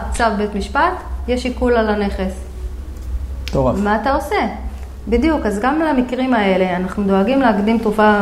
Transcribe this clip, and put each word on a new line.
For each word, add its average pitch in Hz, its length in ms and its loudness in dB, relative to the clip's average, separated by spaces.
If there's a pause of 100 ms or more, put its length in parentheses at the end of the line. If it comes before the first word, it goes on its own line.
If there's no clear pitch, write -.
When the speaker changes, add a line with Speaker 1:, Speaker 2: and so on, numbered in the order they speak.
(120)
Speaker 1:
צו - 120 0 (140)
בית 208 180 -2
משפט, 285 380 0 (340)
יש 247 180 -2
עיקול 247 280 0
על 220 160 2
הנכס. 202 440 -2 (1160)
Speaker 2:
מטורף. 131 300 2
Speaker 1:
מה 208 160 2
אתה 226 180 0
עושה? 294 340 -2 (600)
בדיוק, 254 380 2
אז 202 140 0
גם 262 200 0
למקרים 254 540 0
האלה 190 420 2
אנחנו 190 280 -2
דואגים 196 380 4
להקדים 220 380 4
תרופה 214 420 4